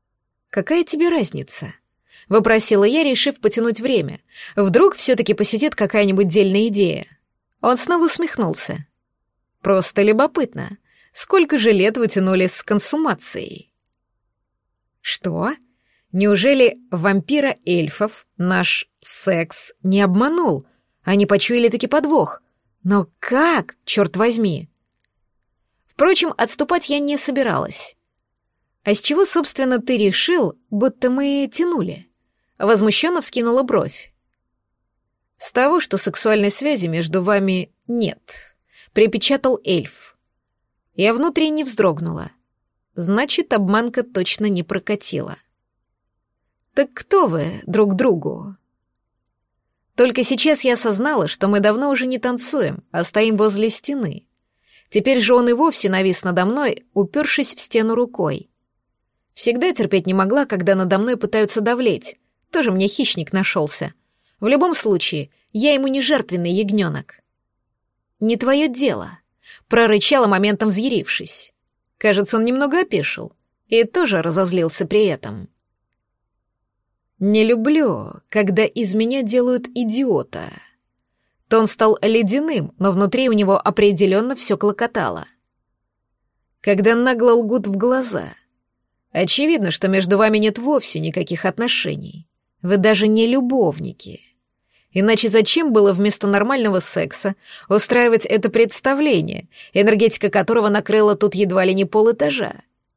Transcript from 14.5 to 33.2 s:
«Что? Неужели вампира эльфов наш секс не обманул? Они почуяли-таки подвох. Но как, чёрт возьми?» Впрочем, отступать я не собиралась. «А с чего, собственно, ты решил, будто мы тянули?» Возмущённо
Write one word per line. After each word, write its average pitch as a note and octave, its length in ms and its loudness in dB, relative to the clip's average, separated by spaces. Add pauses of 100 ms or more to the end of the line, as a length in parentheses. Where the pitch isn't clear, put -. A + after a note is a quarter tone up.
«Что? F3+ 520 -4 (580)
Неужели G#3 680 2 (100)
вампира G3 760 -2
эльфов F3 600 -4 (120)
наш F3+ 520 -2 (120)
секс - 720 -4 (100)
не F#3+ 180 2
обманул? G#3+ 640 0 (380)
Они G3+ 220 2
почуяли-таки A3+ 600 0
подвох. D4 540 0 (420)
Но F#3+ 260 0 (100)
как, D4+ 640 -2
чёрт F#3+ 320 -2
возьми?» G#3 540 0 (1160)
Впрочем, E4+ 500 2
отступать D4 520 -2
я C#4+ 100 -2
не C#4+ 180 -2
собиралась. B3 800 -4 (880)
«А G3+ 100 0
с G#3 80 -2
чего, E4+ 240 2
собственно, C4+ 560 -2
ты B3+ 160 -2
решил, G#3+ 580 0 (140)
будто B3 400 0
мы C#4 420 0
тянули?» D#4 560 -4 (520)
Возмущённо A3 640 2